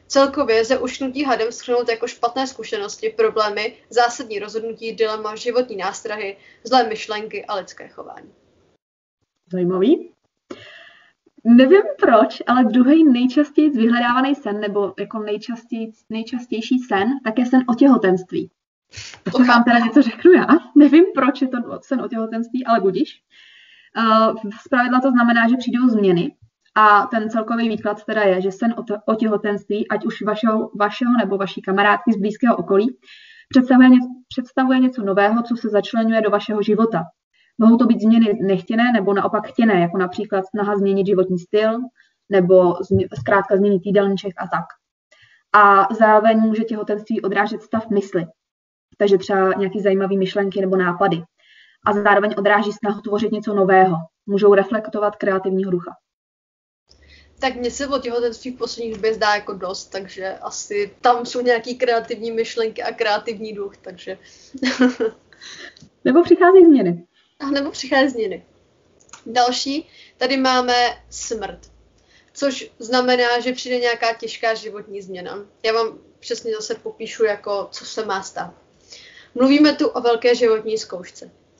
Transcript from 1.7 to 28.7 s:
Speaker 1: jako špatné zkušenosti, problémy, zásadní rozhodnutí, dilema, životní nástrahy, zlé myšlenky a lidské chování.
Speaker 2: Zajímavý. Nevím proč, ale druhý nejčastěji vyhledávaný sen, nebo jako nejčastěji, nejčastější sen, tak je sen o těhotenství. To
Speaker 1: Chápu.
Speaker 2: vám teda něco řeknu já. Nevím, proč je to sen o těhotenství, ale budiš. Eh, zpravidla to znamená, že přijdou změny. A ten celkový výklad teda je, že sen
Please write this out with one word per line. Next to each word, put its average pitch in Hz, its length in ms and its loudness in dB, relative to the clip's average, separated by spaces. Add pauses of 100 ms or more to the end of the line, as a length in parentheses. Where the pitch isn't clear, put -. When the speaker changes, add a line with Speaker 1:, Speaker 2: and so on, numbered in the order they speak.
Speaker 1:
jako 226 180 -4
špatné 254 400 -4
zkušenosti, 214 600 -8
problémy, 214 680 -2 (120)
zásadní 233 500 -2
rozhodnutí, 220 520 -10
dilema, 214 440 -4
životní 240 420 -4
nástrahy, 196 600 -10 (260)
zlé 233 260 2
myšlenky 214 560 -10
a 208 100 -8
lidské - 320 -14
chování. - 460 -20 (1160)
Speaker 2:
Zajímavý. 185 600 0 (1300)
Nevím 262 400 8 (160)
proč, 240 480 4
ale 247 160 2
druhý 254 400 4
nejčastěji 294 640 2
vyhledávaný 240 680 0
sen, 208 240 -8
nebo 202 400 -4
jako 208 200 -8
nejčastěji, 220 720 -8 (180)
nejčastější 226 680 -6
sen, 202 280 -2 (160)
tak 220 160 -4
je 247 60 0
sen 254 240 2
o 233 40 0
těhotenství. 190 760 2 (720)
To - 80 -8
Speaker 1:
Chápu. 254 120 2
Speaker 2:
vám 247 200 6
teda 240 160 4
něco 233 220 4
řeknu 262 300 4
já. 220 160 6 (280)
Nevím, 294 300 8 (100)
proč 269 260 0
je 262 60 -2
to 254 100 -6 (240)
sen 247 200 -6
o 202 60 -8
těhotenství, 226 580 -6
ale 226 140 2
budiš. 190 420 -2 (760)
Eh, 220 520 2 (160)
zpravidla 247 360 0
to 269 100 2
znamená, 233 380 2
že 247 80 2
přijdou 247 300 0
změny. 202 480 2 (400)
A 208 320 4
ten 214 220 -4
celkový 233 400 -4
výklad 208 360 -6
teda 220 160 -2
je, 185 200 2
že 190 100 -2
sen 226 260 -2